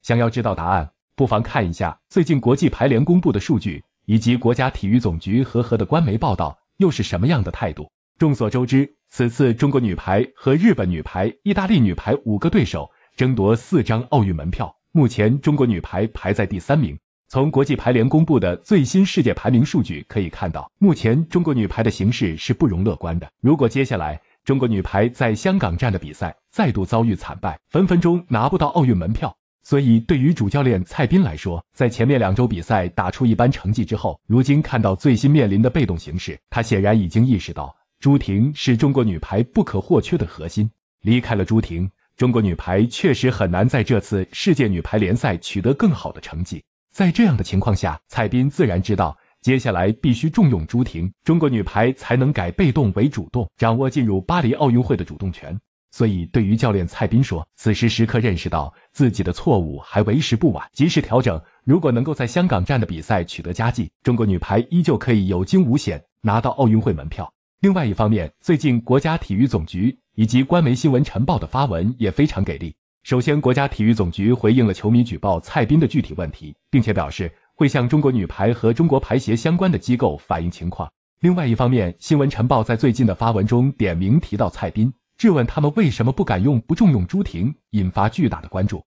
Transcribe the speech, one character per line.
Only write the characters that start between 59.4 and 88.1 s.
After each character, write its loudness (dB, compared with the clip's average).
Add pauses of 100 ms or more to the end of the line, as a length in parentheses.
误 -6
还 -4
为 0
时 -2
不 2
晚， -10
及 2
时 2
调 0
整。 -2 (240)
如 4
果 2
能 0
够 -4
在 -4
香 0
港 0
站 0
的 0
比 -8
赛 -2
取 -14
得 -8
佳 -2
绩， -4 (100)
中 2
国 0
女 0
排 0 (100)
依 2
旧 2
可 -2
以 2
有 -2
惊 2
无 2
险， -4 (200)
拿 0
到 -2
奥 2
运 4
会 0
门 -8
票。 -12 (300)
另 2
外 -2
一 -2
方 2
面， 0
最 2
近 0
国 0
家 -2
体 -6
育 4
总 -2
局 -2 (140)
以 2
及 2
官 2
媒 2
《新 0
闻 2
晨 -2
报》 0
的 -4
发 -2
文 -2
也 -2
非 2
常 -4
给 -4
力。 -10 (300)
首 0
先， 0
国 2
家 0
体 -4
育 4
总 0
局 0
回 2
应 4
了 0
球 -4
迷 4
举 -4
报 -2
蔡 -2
斌 4
的 4
具 0
体 -10
问 -6
题， -18 (160)
并 4
且 -2
表 -2
示 -8 (220)
会 0
向 0
中 2
国 2
女 0
排 -2
和 0
中 2
国 2
排 -2
协 0
相 0
关 2
的 0
机 0
构 -2
反 -6
映 -2
情 -8
况。 -12 (280)
另 2
外 -2
一 2
方 2
面， 0
《新 0
闻 2
晨 -2
报》 2
在 0
最 2
近 2
的 2
发 -2
文 0
中 2
点 -2
名 2
提 -6
到 -2
蔡 -8
斌， 0 (280)
质 4
问 4
他 -4
们 2
为 2
什 -2
么 2
不 -2
敢 -2
用 2
不 -4
重 4
用 0
朱 -4
婷， -4 (160)
引 -2
发 0
巨 -2